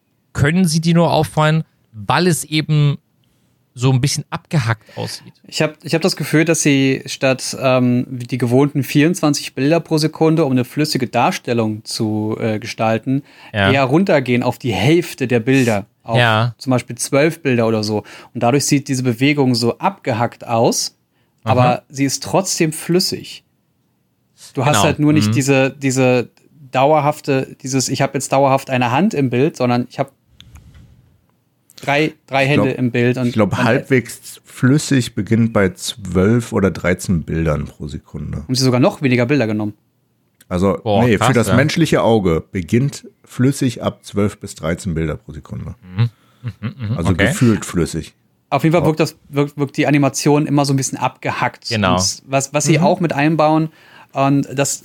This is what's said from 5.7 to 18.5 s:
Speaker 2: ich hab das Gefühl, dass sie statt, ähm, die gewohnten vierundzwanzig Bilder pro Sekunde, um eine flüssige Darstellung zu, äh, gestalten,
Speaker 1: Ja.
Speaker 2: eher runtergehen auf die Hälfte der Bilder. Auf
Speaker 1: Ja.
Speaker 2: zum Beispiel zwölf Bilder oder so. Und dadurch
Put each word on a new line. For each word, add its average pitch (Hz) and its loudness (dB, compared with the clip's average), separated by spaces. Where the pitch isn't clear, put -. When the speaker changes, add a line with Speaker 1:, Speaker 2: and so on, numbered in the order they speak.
Speaker 2:
ich 156 -4
hab 160 0
das 185 0
Gefühl, 151 0
dass 160 0
sie 135 2
statt, - -4
ähm, 127 2
die 127 -8
gewohnten 131 2
vierundzwanzig 147 0
Bilder 147 2
pro 160 -4
Sekunde, 160 0
um 135 -2
eine 127 2
flüssige 147 -4
Darstellung 117 -2
zu, 107 -4
äh, 110 -4
gestalten, 113 -4
Speaker 1:
Ja. 101 2
Speaker 2:
eher 139 2
runtergehen 135 2
auf 123 -2
die 117 -4
Hälfte 135 0
der 120 2
Bilder. 117 0
Auf 117 -2
Speaker 1:
Ja. 117 2
Speaker 2:
zum - -4
Beispiel 123 -2
zwölf 156 0
Bilder 117 2
oder 110 0
so. 107 -2
Und 113 -4
dadurch 139 2